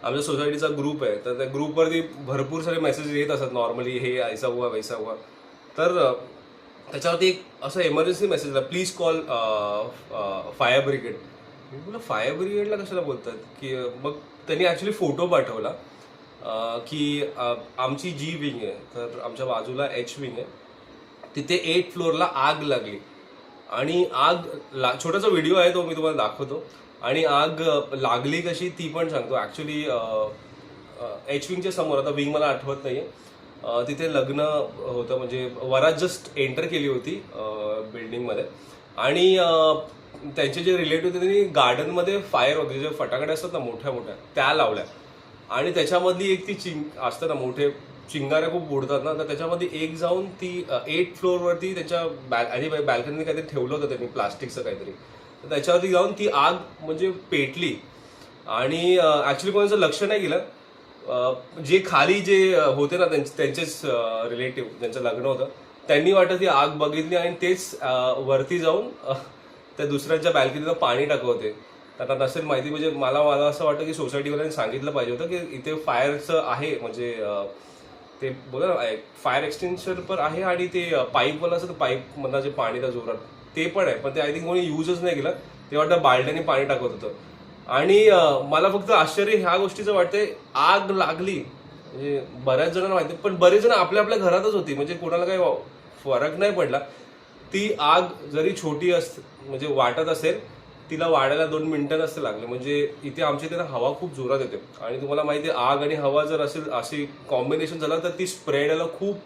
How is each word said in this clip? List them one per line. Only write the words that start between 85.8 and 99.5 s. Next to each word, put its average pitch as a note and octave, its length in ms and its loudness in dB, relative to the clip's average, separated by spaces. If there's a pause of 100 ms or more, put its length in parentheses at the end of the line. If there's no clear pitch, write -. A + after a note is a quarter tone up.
बालद्याने C#3 400 4
पाणी C#3 240 2
टाकत C3+ 160 0
होतं. A2 280 -6 (580)
आणि, F#3+ 400 8
अ, E3 320 8
मला D#3 300 4
फक्त G3 220 0
आश्चर्य G3+ 460 6
ह्या F3+ 200 4
गोष्टीचं G3+ 360 0
वाटतंय, F#3+ 320 4 (300)
आग F#3+ 360 4
लागली F3+ 480 0 (540)
म्हणजे C#3 380 -4
बऱ्याच C3 400 2
जणांना F#3 240 0
माहिती, E3 180 0
पण G3 220 -2
बरेच F3+ 260 8
जण A#3 100 6
आपल्या G3+ 320 4
आपल्या A3 140 2
घरातच G3 360 4
होती, D#3 200 0
म्हणजे D3 200 -2
कोणाला E3+ 320 -2
काही F#3 140 0
वा-, E3+ 160 4 (480)
फरक C#3 340 0
नाही G3+ 140 2
पडला. E3 280 0 (760)
ती G#3 260 0
आग D#3 220 6 (300)
जरी D#3+ 240 0
छोटी E3 360 -2
अस-, - 280 -2 (240)
म्हणजे C3+ 240 -6